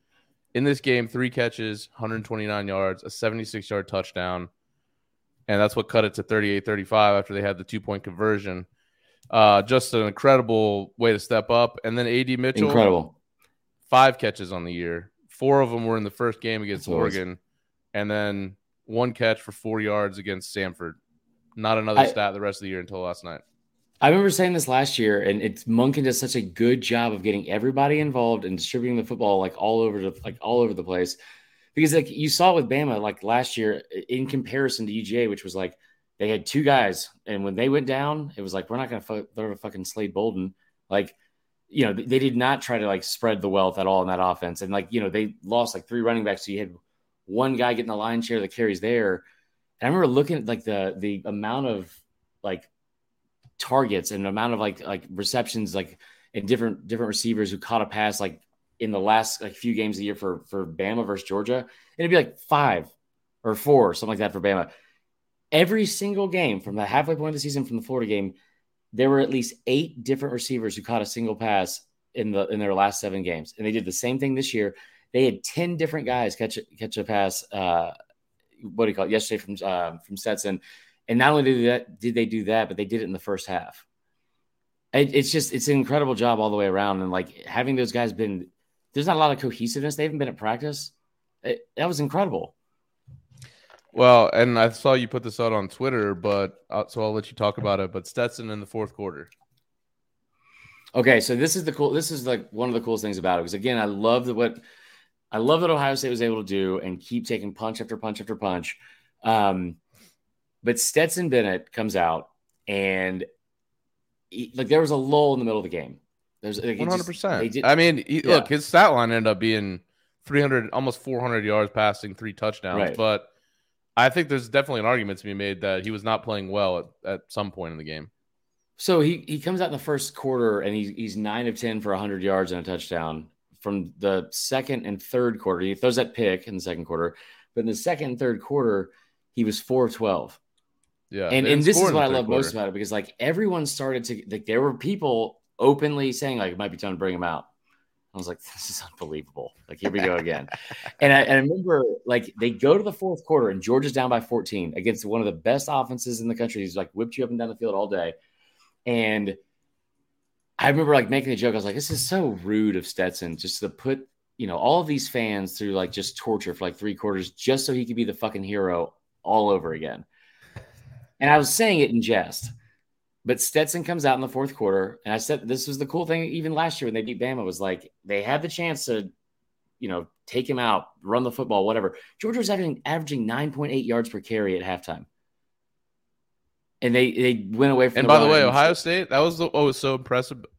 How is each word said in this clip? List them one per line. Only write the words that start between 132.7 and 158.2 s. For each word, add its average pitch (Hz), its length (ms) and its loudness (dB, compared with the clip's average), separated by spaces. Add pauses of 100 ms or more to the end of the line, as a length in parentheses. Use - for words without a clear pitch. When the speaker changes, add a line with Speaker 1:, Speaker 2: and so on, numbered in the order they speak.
Speaker 2:
from 98 380 -6
the 95 340 0
second 131 520 -4
and 101 160 -8
third 120 400 -2
quarter. 92 200 -2
He 95 160 -2
throws 123 200 2
that 120 180 0
pick 98 340 0
in 101 80 -10
the 90 40 -8
second 85 260 -8
quarter, 85 300 -2 (380)
but 120 60 0
in 110 60 -2
the 110 80 -2
second 147 360 -4
and 123 80 -6
third 120 240 -2
quarter, 113 480 0 (440)
he 117 100 0
was 107 160 0
four 127 260 2
of 117 80 -4
twelve. 92 440 -2 (720)
Speaker 1:
Yeah, 95 180 -4
Speaker 2:
And, 85 60 -2
Speaker 1:
they 131 40 4
Speaker 2:
and 131 100 2
Speaker 1:
didn't 147 180 4
Speaker 2:
this 196 120 6
Speaker 1:
score 185 100 6
Speaker 2:
is 180 40 4
Speaker 1:
in 160 40 2
the 156 60 4
Speaker 2:
what 143 40 4
I 131 40 4
Speaker 1:
third 131 60 2
Speaker 2:
love 120 140 0
most 131 180 2
Speaker 1:
quarter. 98 120 -6
Speaker 2:
about 98 120 -2
it, - 40 -4
because, 101 160 -6
like, 104 300 -4
everyone 170 440 0
started 135 420 -4
to, 117 220 -8
like, 107 160 -8
there 113 160 2
were 139 140 2
people 123 640 -2 (160)
openly 143 540 4
saying, 131 280 -4
like, 95 120 -2
"It 87 80 -8
might 98 140 -6
be 87 40 -12
time 98 180 -6
to 85 40 -8
bring 92 160 -2
him 87 80 -4
out." 82 240 -4 (640)
I 98 60 -14
was 90 80 -10
like, 87 140 -12
"This - 300 -14
is - 120 -10
unbelievable. 76 680 -12 (160)
Like, 78 100 -18
here - 140 -4
we 98 80 -2
go 90 160 2
again." 80 320 -4 (260)
Speaker 1:
<laughs> - 260 -16
Speaker 2:
And 139 120 8
I, 139 80 10
and 135 120 4
I 135 100 10
remember, 165 420 2 (220)
like, 120 340 0
they 117 100 2
go 135 260 4
to 208 60 2
the 202 100 -4
fourth 180 320 -6
quarter 131 260 2
and 95 120 -4
Georgia's 135 300 2
down 127 180 0
by 117 100 2
fourteen 101 560 -4
against 104 280 -2
one 107 160 -2
of 104 60 0
the 101 60 0
best 120 380 0
offenses 123 500 -4
in 113 60 -6
the 117 80 -2
country. 113 280 -4
He's, 90 140 -8
like, 92 160 -6
whipped 117 240 -6
you 131 60 -2
up 120 80 -4
and 120 80 -4
down 113 120 -4
the 107 60 -12
field 107 200 -2
all 101 100 0
day. 87 280 -4 (680)